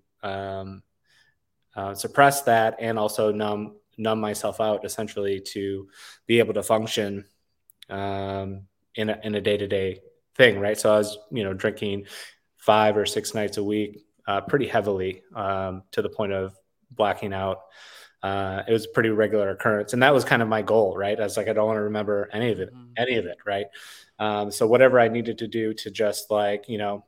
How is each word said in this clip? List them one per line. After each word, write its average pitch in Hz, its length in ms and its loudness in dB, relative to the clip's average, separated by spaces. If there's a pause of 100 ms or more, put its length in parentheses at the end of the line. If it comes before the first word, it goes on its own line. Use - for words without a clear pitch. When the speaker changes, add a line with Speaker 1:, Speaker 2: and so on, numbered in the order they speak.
(220)
Speaker 1:
um, 98 600 -8 (960)
uh, 98 180 -6
suppress 139 480 4
that 113 380 4
and 113 180 -2
also 107 340 2
numb, 104 440 -4 (200)
numb 110 240 -2
myself 104 400 -4
out, 107 240 0
essentially, 101 560 -6
to 98 480 -8 (380)
be 117 120 4
able 107 160 4
to 101 80 -2
function, 107 600 -2 (640)
um, 98 760 -6 (340)
in 107 140 -2
a, 104 120 -4
in 107 140 -6
a 101 40 -2
day-to-day 98 600 -2 (340)
thing, 113 240 6
right? 104 200 0
So 107 160 4
I 107 40 6
was, 104 200 -2 (120)
you 117 140 -4
know, 95 100 -4
drinking 101 520 -4 (500)
five 107 400 4
or 101 100 2
six - 280 -4
nights 104 220 -4
a 104 80 -4
week, 104 400 -4 (220)
uh, 98 140 0
pretty 120 260 0
heavily, 95 560 -2 (120)
um, 95 480 -4 (100)
to 110 100 -4
the 101 60 -2
point 101 240 -4
of 95 240 -4 (340)
blacking 101 420 0
out. 95 300 -4 (600)
Uh, 98 460 -4
it 113 40 4
was 110 120 2
a - 60 -14
pretty 113 180 2
regular 104 420 2
occurrence. 104 420 0
And 123 100 2
that 143 100 8
was 123 120 4
kind 123 180 2
of 110 60 0
my 110 140 0
goal, 101 340 4
right? 101 220 -2
I 110 60 -2
was 101 120 -4
like, 104 120 -2
"I 110 40 0
don't 107 140 2
wanna 107 160 0
remember 104 500 -2
any 113 200 -2
of 92 80 -4
it, 98 140 -8
Speaker 2:
Mm-hmm. 123 240 -20
Speaker 1:
any 123 180 0
of 95 100 -2
it," - 200 -10
right? 101 200 -2 (520)
Um, 104 320 -2
so 110 160 0
whatever 123 340 6
I 113 80 6
needed 113 300 -4
to 113 100 -8
do 110 260 -2
to 110 160 -12
just, 104 400 -2
like, 104 380 0
you 113 100 -6
know, 101 300 -6